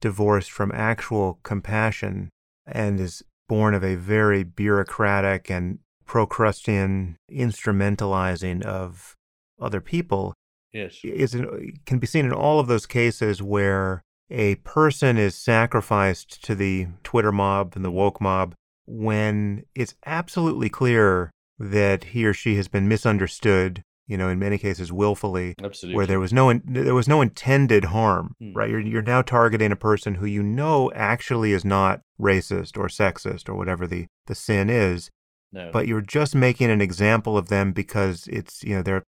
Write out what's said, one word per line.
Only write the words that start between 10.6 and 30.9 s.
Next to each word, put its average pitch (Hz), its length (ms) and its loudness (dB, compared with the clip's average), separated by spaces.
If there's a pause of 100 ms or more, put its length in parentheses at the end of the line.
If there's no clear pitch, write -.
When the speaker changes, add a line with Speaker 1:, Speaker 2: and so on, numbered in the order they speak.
Speaker 2:
Yes. 101 320 -12
Speaker 1:
is 120 300 -2
in, 120 520 -8
can 131 120 0
be 123 80 -2
seen 156 200 2
in 123 60 0
all 151 280 2
of 135 60 0
those 120 200 0
cases 110 560 0
where 98 600 0 (280)
a 104 260 0
person 143 600 2
is 104 200 2
sacrificed 110 1080 0
to 113 100 -4
the 95 340 -2 (160)
Twitter 107 280 2
mob 98 440 0
and 95 80 -6
the 92 60 -4
woke 95 300 0
mob 95 340 0 (320)
when 107 800 -2 (100)
it's 123 200 -6 (100)
absolutely 160 640 -2
clear 101 600 2 (280)
that 101 460 2
he 113 220 -2
or 107 80 4
she 107 220 0
has 98 120 0
been 98 200 0
misunderstood, 95 960 2 (260)
you 104 80 -6
know, 92 120 -2
in 92 100 -2
many 101 200 -2
cases 92 340 -6
willfully, 92 720 -2
Speaker 2:
Absolutely. 92 340 -8
Speaker 1:
where 98 100 2
there 95 140 2
was 92 120 -2
no 131 180 6
in-, 120 160 2
there 131 280 0
was 123 140 2
no 151 120 4
intended 131 680 2
harm, 90 540 0
Speaker 2:
Hmm. 107 140 -16
Speaker 1:
right? 110 160 -2
You're, 110 100 -2
you're 110 220 -4
now 123 200 2
targeting 113 500 2
a 98 40 -2
person 104 400 0
who 95 100 -6
you 101 160 -2
know 131 520 2